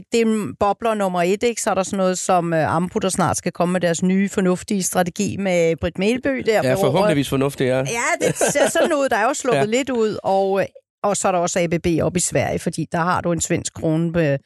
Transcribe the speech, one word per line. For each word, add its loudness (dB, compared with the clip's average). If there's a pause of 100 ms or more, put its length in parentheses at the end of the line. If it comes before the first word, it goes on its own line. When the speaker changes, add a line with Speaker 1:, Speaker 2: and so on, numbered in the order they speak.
(120)
Speaker 1:
det 4
er 0
bobler 0
nummer 0
et, 2
ikke? 0
Så -2
er 2
der 0
sådan -6
noget 2
som, 0
øh, 2
Amputter -2
snart 0
skal -4
komme -2
med -2
deres 0
nye 2
fornuftige -2
strategi -2
med 0
Britt -6
Melby 0
der 2
Speaker 2:
Ja, 2
Speaker 1:
på 0
Speaker 2:
forhåbentlig 2
fornuftig, 0
ja. 2
Speaker 1:
Ja, -2
det 0
ser 2
sådan 2
ud. 0
Der 0
er 2
jo 2
sluppet 0
Speaker 2:
<laughs> 2
Ja. 2
Speaker 1:
lidt -2
ud, 0
og, 0
øh, -2 (360)
og 0
så 0
er 4
der 2
også 0
A 2
B -4 (100)
B -2 (140)
op -2
i 0
Sverige, 0
fordi -6
der -2
har 0
du -2
en -2
svensk -2
krone, 0
øh, 0